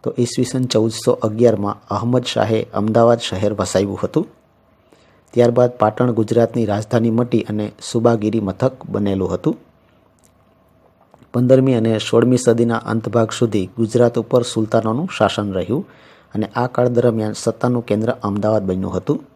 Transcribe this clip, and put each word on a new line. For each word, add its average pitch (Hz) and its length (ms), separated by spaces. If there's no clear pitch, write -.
તો - 160
ઈસવીસન 127 460
ચૌદસો 113 480
અગિયારમાં 107 760
અહમદ 120 360
શાહે 110 500
અમદાવાદ 117 440
શહેર 104 340
વસાવ્યું 98 500
હતું. - 240
ત્યારબાદ 120 400
પાટણ 117 420
ગુજરાતની 113 520
રાજધાની 110 460
મટી 117 380
અને 107 240
સુબાગીરી 113 480
મથક 104 460
બનેલું 98 480
હતું. - 220
પંદરમી 131 420
અને 113 240
સોળમી 120 380
સદીના 117 400
અંતભાગ 110 540
સુધી 104 360
ગુજરાત 117 520
ઉપર 120 240
સુલતાનોનું 113 680
શાસન 101 440
રહ્યું 95 340
અને 107 120
આ 123 200
કાળ 123 220
દરમિયાન 113 440
સત્તાનું 117 540
કેન્દ્ર 110 240
અમદાવાદ 104 520
બન્યું 92 340
હતું. 147 280